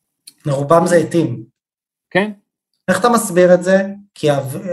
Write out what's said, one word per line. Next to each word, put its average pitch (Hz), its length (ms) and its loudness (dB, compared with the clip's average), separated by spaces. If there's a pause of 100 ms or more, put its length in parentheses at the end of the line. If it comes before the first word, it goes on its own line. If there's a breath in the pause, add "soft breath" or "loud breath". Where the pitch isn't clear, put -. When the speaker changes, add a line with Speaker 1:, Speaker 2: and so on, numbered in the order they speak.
(460)
Speaker 1:
לרובם 147 400 0
זה 175 100 2
התאים. 151 460 -2 (680)
Speaker 2:
כן. 208 200 -2 (580)
Speaker 1:
איך 185 120 0
אתה 240 80 2
מסביר 180 460 4
את 175 100 0
זה? 190 220 2 (280)
כי 151 160 -2
ה-, 139 100 0 (320)